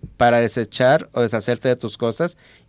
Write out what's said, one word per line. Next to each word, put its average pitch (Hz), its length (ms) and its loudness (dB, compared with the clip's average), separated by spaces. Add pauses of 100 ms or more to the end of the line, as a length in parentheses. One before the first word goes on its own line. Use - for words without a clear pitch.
(160)
para 120 240 4
desechar 127 720 0
o 123 100 -2
deshacerte 117 460 -2
de 123 80 2
tus 117 220 -10
cosas, 120 380 -4 (320)